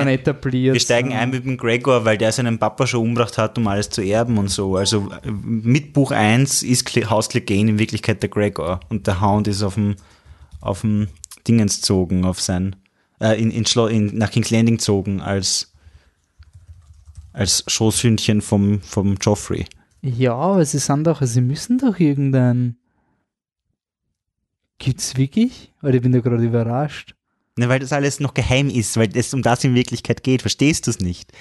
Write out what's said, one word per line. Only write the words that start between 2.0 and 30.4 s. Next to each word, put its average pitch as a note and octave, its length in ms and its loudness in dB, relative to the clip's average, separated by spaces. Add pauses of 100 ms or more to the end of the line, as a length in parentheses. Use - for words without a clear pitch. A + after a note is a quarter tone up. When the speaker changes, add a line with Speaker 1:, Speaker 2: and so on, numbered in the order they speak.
Speaker 1:
weil A2 120 4
der A2 140 2
seinen A#2 260 -2
Papa A2 300 0
schon A#2+ 140 0
umgebracht A#2 360 0
hat, A2 200 -2
um A#2 100 0
alles G2+ 220 -2
zu - 120 -4
erben A2 360 0
und G2+ 100 2
so. F#2+ 300 -2
Also, G2+ 340 0
äh, - 180 -12
mit A#2 640 -2
Buch C#3 200 2
eins A#2 520 2
ist B2 220 0
Cle-, G#2+ 240 -2
Haus A2 180 2
Clegane A2 440 0
in G#2+ 60 0
Wirklichkeit G#2+ 460 -2
der G2+ 60 -2
Gregor F#2 580 -2
und G#2+ 180 -6
der F#2+ 140 0
Hound G#2 300 2
ist G2+ 140 -2
auf F#2+ 100 -2
dem, G2+ 240 -2 (640)
auf G2 180 -4
dem G#2 300 -2 (360)
Dingens A2 360 2
gezogen, F#2 420 0
auf F#2 160 -2
sein, F#2+ 380 -4 (420)
äh, A2 200 2
in, A2+ 120 2
in A2+ 140 -2
Schlo-, A2+ 220 2
in, G#2+ 300 0
nach A2 140 0
King's A2+ 180 -2
Landing A2+ 280 4
gezogen G2 440 -2
als, - 520 -4 (1600)
als - 340 -2
Schoßhündchen A2 760 2
vom, G2+ 400 2
vom G2+ 400 -2
Joffrey. - 440 -2 (360)
Speaker 2:
Ja, B2 340 0
aber F3 300 2
sie C#3+ 140 -2
sind C#3+ 260 0
doch, D#3+ 160 0
sie B2 200 2
müssen D3+ 360 0
doch B3+ 220 0
irgendein C3 800 2 (2000)
gibt's - 320 -4
wirklich? G#3+ 560 -2 (100)
Weil C#3 140 2
ich B2+ 60 2
bin B2+ 100 2
da B2+ 100 4
gerade A#2 220 0
überrascht. A#2 720 -2 (420)
Speaker 1:
Na, A#2+ 140 0
weil C3 100 2
das C3+ 140 -6
alles C#3+ 260 -2
noch C#3+ 140 -4
geheim C3 360 2
ist, A#2+ 280 -2
weil A2+ 180 4
es B2 180 -2
um C3+ 100 -2
das A#2 200 2
in B2+ 120 2
Wirklichkeit - 480 -2
geht. C3 180 2